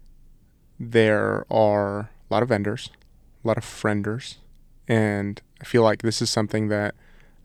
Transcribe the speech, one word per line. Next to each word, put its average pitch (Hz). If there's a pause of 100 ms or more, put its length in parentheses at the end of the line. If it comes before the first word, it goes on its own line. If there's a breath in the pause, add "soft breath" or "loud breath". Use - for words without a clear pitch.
(800)
there 107
are 104
a 117 (260)
lot 107
of 127
vendors, 104 (540)
a 113
lot 110
of 113
frienders, 107 (500)
and 104 (200)
I -
feel 117
like 107
this 113
is 117
something 107
that, 104 (500 soft breath)